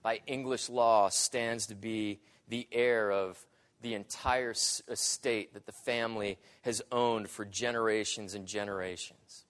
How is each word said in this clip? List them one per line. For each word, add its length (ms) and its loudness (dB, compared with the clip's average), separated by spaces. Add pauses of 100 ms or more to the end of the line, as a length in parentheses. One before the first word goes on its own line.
by 260 0
English 420 -4
law 400 8
stands 580 0
to 80 -10
be 440 -4 (300)
the 220 -6
heir 400 4
of 260 0 (440)
the 120 -6
entire 580 -2
s-, 380 -2
estate 640 -2
that 120 -16
the 60 -14
family 680 -2 (240)
has 200 -2 (100)
owned 380 2
for 160 -8
generations 880 0
and 120 -8
generations. 1040 -6